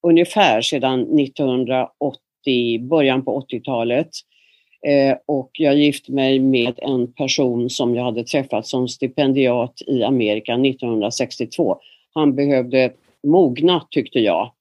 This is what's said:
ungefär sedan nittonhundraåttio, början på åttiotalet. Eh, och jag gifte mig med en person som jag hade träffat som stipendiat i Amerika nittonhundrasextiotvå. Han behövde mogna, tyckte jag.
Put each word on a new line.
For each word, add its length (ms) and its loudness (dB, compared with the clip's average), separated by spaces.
ungefär 540 4
sedan 400 0
nittonhundraåttio, 1800 -2
början 460 0
på 100 -4
åttiotalet. 720 -4
Eh, 380 2
och 280 -4
jag 220 2
gifte 360 0
mig 280 2
med 380 2
en 360 -2
person 560 -2
som 260 -2
jag 80 -2
hade 200 -4
träffat 440 -4
som 200 -2
stipendiat 1000 -2
i 160 0
Amerika 540 0
nittonhundrasextiotvå. 1200 -2
Han 220 2
behövde 560 2
mogna, 600 2
tyckte 300 -2
jag. 420 0